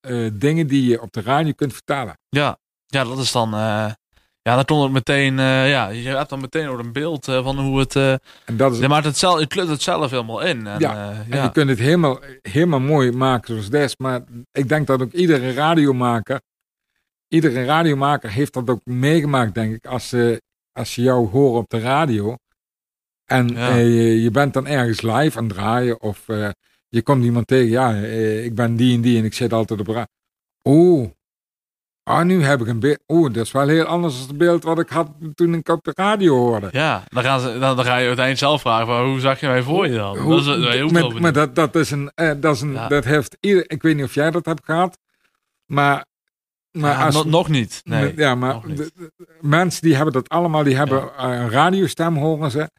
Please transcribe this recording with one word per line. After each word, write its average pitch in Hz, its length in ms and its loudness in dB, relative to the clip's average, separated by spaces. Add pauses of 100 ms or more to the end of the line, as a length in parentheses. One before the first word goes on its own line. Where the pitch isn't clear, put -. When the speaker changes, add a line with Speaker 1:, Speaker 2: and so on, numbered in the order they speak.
Speaker 1:
eh, 120 320 -6
dingen 151 340 0
die 135 220 2
je 120 140 2
op 110 100 -16
de 117 100 -8
radio 143 300 0
kunt 135 200 -4
vertalen. 127 460 -8 (100)
Speaker 2:
Ja. 139 300 -2 (280)
Ja, 135 180 -2
dat 123 140 -6
is 127 140 -2
dan, 113 220 0
eh, 107 380 -2 (500)
ja, 117 120 0
dan 131 100 2
komt 151 180 2
het 135 100 0
meteen, 135 460 0
eh, 131 320 2
ja, 123 180 0
je 120 200 -10
hebt 135 220 -6
dan 135 100 -10
meteen 147 280 -6
ook 127 100 -8
een 117 140 -10
beeld, 147 360 -6
eh, 127 160 0
van 139 140 -4
hoe 135 200 0
het, 135 180 0
eh, 135 160 4
Speaker 1:
En - 440 -8
dat 131 160 4
is 117 60 -4
Speaker 2:
je 127 100 2
maakt 147 160 2
het 147 140 -2
zelf, 180 220 2
je 156 60 0
kleurt 180 220 -2
het 147 140 -4
zelf 156 280 -2
helemaal 113 300 -6
in. 131 260 -4
En, 101 140 -6
Speaker 1:
Ja, 151 140 0 (160)
Speaker 2:
eh, 104 80 -10
Speaker 1:
en 107 100 -12
Speaker 2:
ja. 135 140 -2
Speaker 1:
je - 100 -2
kunt 147 160 2
het 131 100 0
helemaal, 139 400 2 (240)
helemaal 147 380 0
mooi 135 320 2
maken 127 360 0
zoals 110 160 -6
het 104 100 -4
is. 143 220 0
Maar 127 240 -6 (320)
ik 139 160 -2
denk 151 180 0
dat 131 160 2
ook 120 100 -6
iedere 151 400 2
radiomaker, 131 880 0 (880)
iedere 147 360 2
radiomaker 143 680 0
heeft 131 220 -2
dat 127 180 -2
ook 120 140 0
meegemaakt, 131 680 0
denk 110 200 -4
ik, 113 120 -14
als 127 220 -8
ze, 120 340 0 (300)
als 120 200 -8
ze 120 100 -4
jou 123 260 4
horen 123 320 2
op 107 100 -6
de 117 100 -2
radio. 123 560 0 (880)
En, 127 240 2
Speaker 2:
Ja. 120 220 -2
Speaker 1:
eh, 120 140 4
je, 117 380 4
je 117 80 2
bent 139 240 2
dan 135 120 -2
ergens 123 340 -2
live 123 380 0
aan 117 60 -4
het 104 100 -4
draaien 113 460 -2
of, - 280 -8
eh, 104 200 -4 (400)
je 117 140 -2
komt 135 220 2
iemand 120 220 0
tegen, 127 220 4
"Ja, 120 260 2
eh, 110 500 -4
ik 117 100 -8
ben 117 220 0
die 123 180 4
en 120 60 2
die 117 180 4
en 110 60 0
ik 107 100 -4
zit 113 180 -2
altijd 110 280 -2
op 98 60 -8
ra-, 110 200 -6 (560)
oh, 151 480 6 (920)
ah, 160 220 0
nu 180 200 2
heb 139 160 2
ik 113 60 -4
een 117 140 -4
beeld. 143 260 0
Oh, 151 260 2
dat 113 120 -4
is - 80 -10
wel 139 160 0
heel 160 160 2
anders 160 340 -2
dan 131 100 -12
het 143 100 -8
beeld 170 240 2
wat 165 160 -2
ik 165 100 -2
had 165 200 -2 (260)
toen 170 200 0
ik 165 140 -4
op 165 160 -2
de 160 100 -6
radio 190 420 2
hoorde." 117 360 0
Speaker 2:
Ja, 131 360 -2
dan 123 140 -2
gaan 131 180 0
ze, 127 60 -4 (120)
dan, 131 180 0
dan 127 80 0
ga 123 120 0
je 127 100 2
uiteindelijk 127 320 0
zelf 143 220 2
vragen: 113 260 0
van, 120 200 0
"Hoe 135 140 -2
zag 135 200 0
je 156 60 -4
mij 127 160 2
voor 170 260 0
je 127 80 -2
dan?" 101 220 -4
Speaker 1:
Hoe, 143 120 0 (120)
Speaker 2:
Dat 143 160 0
is, - 60 0
eh, 120 60 0
heel 131 180 0
Speaker 1:
met, 170 220 4
Speaker 2:
veel 117 100 -6
Speaker 1:
maar 170 120 2
dat, 139 220 0
dat 165 220 0
is 156 140 0
een, 143 240 -6
eh, 160 220 -2
dat 147 180 0
is 110 60 -4
een, 143 120 -6
Speaker 2:
Ja. 117 160 -6
Speaker 1:
dat 143 160 0
heeft 143 360 0
ieder, 196 300 2
ik 160 120 -8
weet 160 140 2
niet 143 80 -2
of 120 100 -8
jij 151 160 0
dat 165 160 -2
hebt 160 180 -6
gehad, 170 340 -2 (680)
maar, 139 380 0 (720)
maar 147 200 2
Speaker 2:
Ja, 156 60 2
Speaker 1:
als 151 100 4
Speaker 2:
no-, 151 160 2
nog 160 180 2
niet. 131 360 -2
Nee, 147 200 -2
Speaker 1:
met, 147 120 -4
ja, 147 180 2
maar 127 200 -2
Speaker 2:
nog 117 120 -12
niet. 156 100 -8
Speaker 1:
de, 160 400 -12
de 175 100 -20 (140)
mensen 160 420 0
die 160 120 4
hebben 147 200 2
dat 127 140 -2
allemaal, 160 340 0
die 139 140 2
hebben, 135 220 2
Speaker 2:
Ja. 131 120 -6 (240)
Speaker 1:
eh, 120 60 -4
een 120 100 -2
radiostem, 165 640 2
horen 151 340 0
ze. 151 280 -4